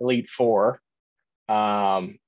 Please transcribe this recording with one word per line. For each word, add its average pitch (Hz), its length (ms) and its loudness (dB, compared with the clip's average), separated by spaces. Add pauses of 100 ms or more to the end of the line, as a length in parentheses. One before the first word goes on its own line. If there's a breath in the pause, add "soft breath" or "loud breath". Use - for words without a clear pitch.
Elite 123 300 -2
Four, 113 500 0 (680)
um, 101 800 -2